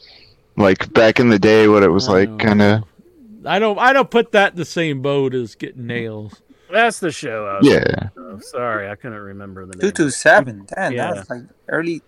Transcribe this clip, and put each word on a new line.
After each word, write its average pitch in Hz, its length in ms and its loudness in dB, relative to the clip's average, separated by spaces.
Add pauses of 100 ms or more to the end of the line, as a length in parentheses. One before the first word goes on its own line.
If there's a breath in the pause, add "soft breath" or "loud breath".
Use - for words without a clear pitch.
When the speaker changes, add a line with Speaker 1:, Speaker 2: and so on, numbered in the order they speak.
(580 soft breath)
Speaker 1:
Like, 95 360 2
back 110 260 4
in 123 100 4
the 104 100 4
day, 107 280 6
what 104 160 6
it 90 60 6
was 95 180 0
Speaker 2:
I 104 40 0
Speaker 1:
like, 98 180 4
Speaker 2:
don't 110 80 -12
Speaker 1:
kinda. 107 460 2 (640)
Speaker 2:
I 170 140 -2
don't, 208 200 -2
I 247 140 4
don't 262 180 0
put 233 220 0
that 202 200 2
in - 60 -12
the 156 60 -6
same 151 360 -4
boat 139 320 -2
as 123 220 -8
getting 131 320 -14
Nails. 110 540 -10 (300)
Speaker 3:
That's 220 280 0
the 170 120 -4
show 110 340 -10
I 98 120 -6
was 117 100 2
Speaker 1:
Yeah. 95 160 2
Speaker 3:
thinking - 500 -8
of. 104 100 -20
Sorry, 113 460 -8
I 104 60 -12
couldn't 113 240 -16
remember 98 460 -18
the 92 80 -18
name. 90 80 -12
Speaker 4:
Two 196 100 -2
two 156 180 -2
seven. 127 640 2
Damn, 175 200 -6
Speaker 3:
Yeah. 120 140 -6
Speaker 4:
that - 100 -6
was, 95 120 -16
like, 123 120 -12 (260)
early, 160 400 -6